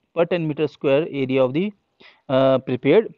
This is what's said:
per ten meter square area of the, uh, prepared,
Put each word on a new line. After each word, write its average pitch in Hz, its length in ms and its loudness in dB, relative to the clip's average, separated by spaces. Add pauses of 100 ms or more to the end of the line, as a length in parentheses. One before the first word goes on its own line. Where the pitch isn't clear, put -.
(140)
per 165 100 0
ten 170 240 -2
meter 151 180 -2
square 143 440 0
area 131 320 -2
of 127 100 0
the, 190 200 -4 (560)
uh, 135 300 2
prepared, 139 600 0